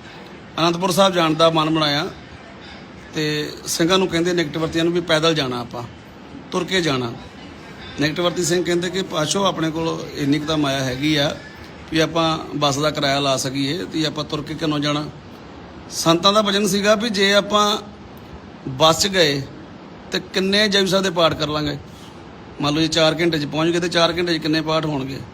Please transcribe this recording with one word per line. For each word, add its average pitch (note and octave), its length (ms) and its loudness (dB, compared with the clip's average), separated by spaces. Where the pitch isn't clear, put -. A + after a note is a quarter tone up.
ਅਨੰਦਪੁਰ E3+ 320 2
ਸਾਹਿਬ F#3+ 240 4
ਜਾਣ E3 200 4
ਦਾ E3 160 6
ਮਨ D#3 200 4
ਬਣਾਇਆ D#3 360 2
ਤੇ D3+ 380 -2
ਸਿੰਘਾਂ F3 320 2
ਨੂੰ F#3+ 100 2
ਕਹਿੰਦੇ, E3 240 0
ਨਿਕਟਵਰਤੀਆਂ D#3+ 520 0
ਨੂੰ, E3+ 80 2
ਵੀ F3 80 0
ਪੈਦਲ E3 340 4
ਜਾਣਾ, B2+ 260 -2
ਆਪਾਂ A#2+ 220 -10
ਤੁਰ F3+ 140 -2
ਕੇ F#3 160 0
ਜਾਣਾ। C3 320 0
ਨਿਕਟਵਰਤੀ F3 440 0
ਸਿੰਘ E3+ 200 2
ਕਹਿੰਦੇ F3 260 0
ਕਿ, F#3 120 -2
"ਪਾਸ਼ੋ, F#3 420 0
ਆਪਣੇ D#3+ 260 0
ਕੋਲ E3 440 -4
ਇੰਨੀ D3 240 2
ਕੁ D3 80 -6
ਤਾਂ D#3 120 0
ਮਾਇਆ C3+ 220 0
ਹੈਗੀ C3+ 360 0
ਆ C#3+ 200 0
ਵੀ D#3+ 80 0
ਆਪਾਂ D#3+ 400 2
ਬੱਸ C#3+ 220 2
ਦਾ D3+ 120 2
ਕਿਰਾਇਆ C#3+ 300 2
ਲਾ C#3 160 2
ਸਕੀਏ, C#3 480 -2
ਤੇ D#3+ 220 -2
ਆਪਾਂ D3 180 -4
ਤੁਰ D3+ 180 -6
ਕੇ D3+ 120 -8
ਕਿਉਂ D3+ 240 -2
ਜਾਣਾ?" D3 260 0
ਸੰਤਾਂ E3+ 420 4
ਦਾ G#3 80 4
ਵਚਨ G3+ 260 2
ਸੀਗਾ G3+ 280 4
ਵੀ A3 140 0
ਜੇ G3+ 260 4
ਆਪਾਂ G#3 440 4
ਬੱਸ D#3 340 4
'ਚ G3+ 60 2
ਗਏ D3+ 340 2
ਤੇ F#3 80 0
ਕਿੰਨੇ G3 480 2
ਜਪਜੀ G3 180 4
ਸਾਹਿਬ F#3+ 180 2
ਦੇ F#3+ 60 0
ਪਾਠ E3 240 4
ਕਰ D3+ 140 -2
ਲਾਂਗੇ। D3 300 -2
ਮੰਨ D3 140 0
ਲਓ, D#3 60 2
ਜੇ D#3+ 80 4
ਚਾਰ D#3 320 4
ਘੰਟੇ E3 180 2
'ਚ D3 60 -2
ਪਹੁੰਚ D3+ 280 2
ਗਏ F3 80 2
ਤੇ F3+ 80 0
ਚਾਰ E3+ 300 4
ਘੰਟੇ F3 200 0
'ਚ D3+ 40 -8
ਕਿੰਨੇ D#3 180 0
ਪਾਠ D#3 260 0
ਹੋਣਗੇ। C3+ 320 -4